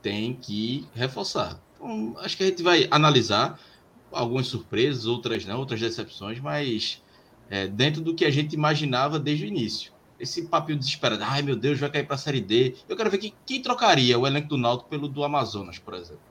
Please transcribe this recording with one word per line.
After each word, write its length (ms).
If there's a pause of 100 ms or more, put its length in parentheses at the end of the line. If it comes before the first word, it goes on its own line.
tem 320
que 580
reforçar. 680 (160)
Então, 420
acho 180
que 60
a 40
gente 180
vai 260
analisar 680 (500)
algumas 380
surpresas, 580
outras 380
não, 160
outras 200
decepções, 600
mas, 600 (480)
é, 200
dentro 340
do 100
que 120
a 60
gente 240
imaginava 680
desde 240
o 40
início. 440 (260)
Esse 280
papinho 320
desesperado, 460
"Ai, 180
meu 140
Deus, 220
vai 120
cair 160
pra 100
Série 240
D." 340 (140)
Eu 80
quero 140
ver 80
quem, 140 (140)
quem 160
trocaria 560
o 80
elenco 220
do 100
Náutico 320
pelo 180
do 160
Amazonas, 540
por 160
exemplo. 360